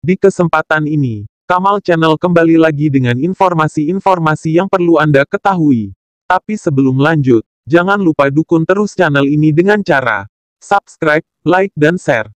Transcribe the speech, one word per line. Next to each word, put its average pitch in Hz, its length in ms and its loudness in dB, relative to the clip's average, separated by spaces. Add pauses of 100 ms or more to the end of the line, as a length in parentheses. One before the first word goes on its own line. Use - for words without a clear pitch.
Di 180 160 -4
kesempatan 160 720 0
ini, 123 320 -4 (240)
Kamal 196 320 0
Channel 160 400 0
kembali 165 400 2
lagi 156 320 0
dengan 127 240 0
informasi-informasi 165 1400 -2
yang 190 80 -2
perlu 170 320 0
Anda 147 240 2
ketahui. 147 720 -2 (320)
Tapi 196 320 -4
sebelum 135 400 0
lanjut, 139 480 2 (160)
jangan 185 400 0
lupa 151 240 0
dukung 160 400 -2
terus 202 240 0
channel 143 320 0
ini 151 320 0
dengan 196 320 2
cara 120 400 -2 (320)
subscribe, 160 640 -2 (240)
like, 185 320 0
dan 156 160 2
share 113 400 -2